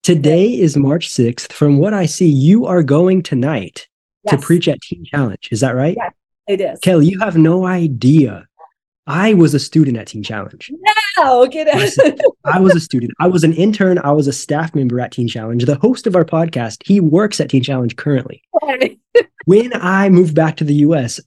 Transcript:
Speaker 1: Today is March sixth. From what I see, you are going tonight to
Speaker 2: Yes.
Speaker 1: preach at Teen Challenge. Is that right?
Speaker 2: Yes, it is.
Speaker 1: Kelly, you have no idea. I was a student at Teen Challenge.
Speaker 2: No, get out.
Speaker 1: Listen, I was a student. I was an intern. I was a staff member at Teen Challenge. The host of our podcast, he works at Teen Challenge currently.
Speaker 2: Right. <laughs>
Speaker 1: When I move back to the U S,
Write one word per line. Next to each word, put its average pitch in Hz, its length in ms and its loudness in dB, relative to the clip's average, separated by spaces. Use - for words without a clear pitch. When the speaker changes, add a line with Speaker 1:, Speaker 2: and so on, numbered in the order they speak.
Speaker 1:
Today 165 460 2
is 214 280 0
March 143 340 -2
sixth. - 440 -4
From 143 240 2
what 196 160 0
I 185 140 -2
see, 180 200 0
you 151 380 4
are 180 160 0
going 170 400 2
tonight 131 640 -6
to 151 80 2
Speaker 2:
Yes. 139 80 -6
Speaker 1:
preach 170 240 0
at 147 140 -4
Teen 170 240 -14
Challenge. 127 460 -6
Is 110 100 -6
that 127 140 -2
right? 151 200 -2
Speaker 2:
Yes, - 160 -8
it 196 120 -2
is. - 200 -6
Speaker 1:
Kelly, 170 260 4
you 185 140 0
have 190 180 -2
no 170 300 2
idea. 139 800 0
I 196 300 0
was 156 180 4
a 143 60 0
student 135 380 0
at 110 100 -12
Teen 107 160 -12
Challenge. - 480 -12
Speaker 2:
No, 262 260 4
get 311 220 -4
out. 294 80 0
Speaker 1:
Listen, - 420 0
I 156 140 0
was 190 160 4
a 165 40 2
student. 120 400 -4
I 165 80 2
was 180 160 2
an 160 100 2
intern. 185 460 0
I 143 120 -2
was 147 160 2
a 135 60 -4
staff 156 400 -6
member 123 260 -2
at 120 120 -8
Teen 120 160 -4
Challenge. 117 360 -6
The 143 120 0
host 233 320 -2
of 185 80 -2
our 170 100 4
podcast, 160 580 -4
he 147 160 2
works 185 400 0
at 143 120 -2
Teen 131 100 2
Challenge 127 340 -4
currently. - 460 -6
Speaker 2:
Right. 262 360 -4
<laughs> - 140 2
Speaker 1:
When 220 300 4
I 190 340 0
move 175 240 4
back 160 240 0
to 160 60 -4
the 147 100 0
U 147 220 2
S, 123 320 -4